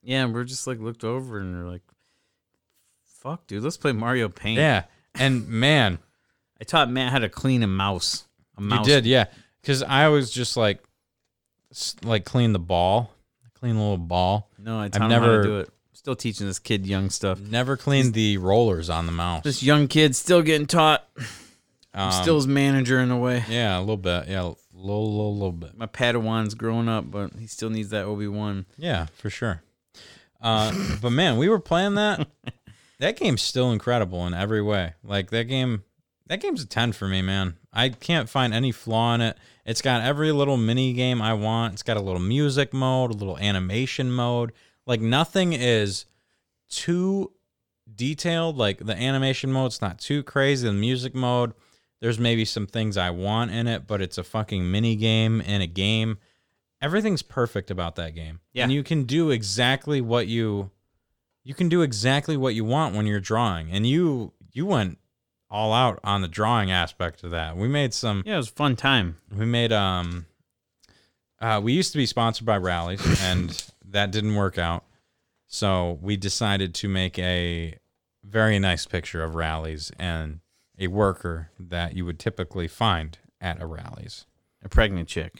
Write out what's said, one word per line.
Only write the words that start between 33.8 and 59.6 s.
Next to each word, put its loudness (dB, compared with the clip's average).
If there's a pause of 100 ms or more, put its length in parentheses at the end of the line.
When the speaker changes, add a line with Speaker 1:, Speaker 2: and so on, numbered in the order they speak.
Speaker 2:
in -2
every 0
way. 0 (120)
Like, -2
that -2
game, -2 (440)
that -6
game's -2
a -10
ten -2
for -6
me, 0
man. -2 (160)
I 0
can't -2
find 0
any 0
flaw 0
in 2
it. 0 (280)
It's -2
got 2
every 2
little 2
mini 2
game 0
I 0
want. 0
It's -12
got -2
a -2
little -2
music 0
mode, 2
a -4
little -6
animation 0
mode. 0 (340)
Like, 0
nothing 2
is 0 (680)
too -2 (640)
detailed. -2
Like, 0
the -2
animation 0
mode's -2
not -4
too -2
crazy. 2
The 2
music 0
mode, 0 (480)
there's -2
maybe 2
some -4
things -2
I 0
want -2
in -2
it, -4
but -2
it's -6
a -8
fucking -2
mini 2
game 2
in -2
a -2
game. -2 (640)
Everything's 0
perfect -4
about -4
that -8
game. -12 (100)
Speaker 1:
Yeah. -2
Speaker 2:
And 2
you 0
can 0
do 2
exactly 0